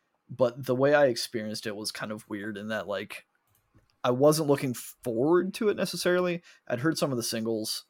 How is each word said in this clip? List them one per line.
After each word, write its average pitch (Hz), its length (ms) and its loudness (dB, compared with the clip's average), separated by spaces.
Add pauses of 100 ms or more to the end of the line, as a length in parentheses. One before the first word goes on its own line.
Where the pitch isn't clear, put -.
(300)
but 127 340 0
the 127 120 0
way 139 180 4
I 147 120 8
experienced 110 600 -4
it 107 80 -6
was 107 160 -8
kind 107 220 -8
of 107 160 -12
weird 104 280 -6
in 104 120 -10
that, 107 180 -4
like, 101 380 -8 (800)
I 123 80 4
wasn't 147 360 4
looking 139 260 2
forward 160 800 0
to 214 160 0
it 190 60 0
necessarily. 180 680 0 (260)
I'd 120 120 -2
heard 156 180 0
some 160 120 0
of 131 60 -2
the 117 80 -4
singles, 113 640 -4